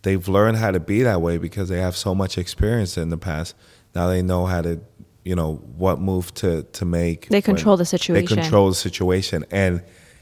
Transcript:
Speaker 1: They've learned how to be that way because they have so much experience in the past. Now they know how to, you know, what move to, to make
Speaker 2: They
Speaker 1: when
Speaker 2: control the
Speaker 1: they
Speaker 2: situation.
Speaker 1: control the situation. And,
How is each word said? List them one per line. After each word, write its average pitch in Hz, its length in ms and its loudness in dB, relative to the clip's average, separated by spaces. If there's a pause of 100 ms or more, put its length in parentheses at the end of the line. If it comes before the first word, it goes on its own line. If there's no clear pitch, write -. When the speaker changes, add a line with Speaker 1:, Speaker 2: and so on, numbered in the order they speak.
Speaker 1:
They've 95 240 0
learned 104 300 4
how 110 120 0
to 92 100 0
be 101 220 0
that 110 180 2
way 85 200 0
because 87 300 -6
they 90 100 -2
have 90 180 -2
so 95 160 -2
much 95 240 -2
experience 107 580 -2
in 82 140 -2
the 85 80 -4
past. 85 380 -6 (400)
Now 87 120 0
they 90 140 0
know 90 240 0
how 92 160 0
to, 82 180 -4 (440)
you 92 120 -4
know, 78 200 -2 (220)
what 90 220 2
move 92 360 -2
to, 82 280 0
to - 220 -8
make 85 440 -2
Speaker 2:
They 202 80 4
Speaker 1:
when 202 40 2
Speaker 2:
control 202 360 4
the 175 80 2
Speaker 1:
they 180 120 -2
Speaker 2:
situation. 165 400 2
Speaker 1:
control 110 320 4
the 92 60 0
situation. 90 760 -2
And, 92 320 0 (400)